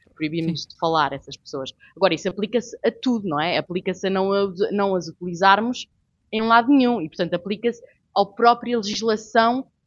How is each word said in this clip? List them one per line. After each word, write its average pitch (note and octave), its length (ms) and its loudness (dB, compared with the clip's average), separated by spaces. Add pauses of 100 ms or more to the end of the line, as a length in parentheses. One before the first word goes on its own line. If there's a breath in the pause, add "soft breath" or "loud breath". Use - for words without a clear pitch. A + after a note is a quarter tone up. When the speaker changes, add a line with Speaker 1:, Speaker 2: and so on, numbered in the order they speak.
(160)
Speaker 1:
Proibimos D#3+ 480 -4
Speaker 2:
Sim. - 60 -20
Speaker 1:
de - 80 -20
falar D#3+ 340 0
essas C#3 240 -14
pessoas. - 380 -12 (240 soft breath)
Agora, F3 160 4
isso D#3+ 160 -2
aplica-se A3 560 -4
a A#3+ 60 2
tudo, A#3 360 -2
não D3 120 0
é? D#3+ 180 0
Aplica-se F3+ 500 -4
a - 20 0
não F#3+ 220 0
a, G3+ 160 2 (240)
não G3 240 0
as E3 140 -4
utilizarmos F#3+ 760 0 (440)
em A3 100 -2
lado A3+ 280 4
nenhum B3 320 4
e, D#3+ 80 -4
portanto, F3 240 -2
aplica-se G#3 480 -4 (340 soft breath)
à G3+ 100 4
própria A#3 520 2
legislação A3 880 0 (220)